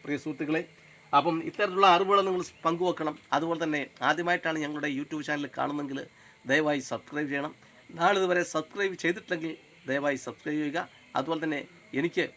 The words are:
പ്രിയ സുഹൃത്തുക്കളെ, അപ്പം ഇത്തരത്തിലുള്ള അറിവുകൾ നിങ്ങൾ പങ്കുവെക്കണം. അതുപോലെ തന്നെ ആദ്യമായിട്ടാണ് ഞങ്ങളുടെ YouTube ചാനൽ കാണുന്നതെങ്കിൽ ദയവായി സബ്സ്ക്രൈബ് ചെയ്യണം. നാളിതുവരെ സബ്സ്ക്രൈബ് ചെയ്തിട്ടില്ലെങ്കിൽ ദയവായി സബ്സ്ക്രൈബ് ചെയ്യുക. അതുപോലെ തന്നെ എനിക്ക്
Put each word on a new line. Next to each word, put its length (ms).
പ്രിയ 200
സുഹൃത്തുക്കളെ, 380
അപ്പം 180
ഇത്തരത്തിലുള്ള 460
അറിവുകൾ 320
നിങ്ങൾ 160
പങ്കുവെക്കണം. 520
അതുപോലെ 280
തന്നെ 160
ആദ്യമായിട്ടാണ് 560
ഞങ്ങളുടെ 340
YouTube 280
ചാനൽ 300
കാണുന്നതെങ്കിൽ 420
ദയവായി 400
സബ്സ്ക്രൈബ് 420
ചെയ്യണം. 200
നാളിതുവരെ 540
സബ്സ്ക്രൈബ് 500
ചെയ്തിട്ടില്ലെങ്കിൽ 500
ദയവായി 360
സബ്സ്ക്രൈബ് 360
ചെയ്യുക. 240
അതുപോലെ 260
തന്നെ 160
എനിക്ക് 360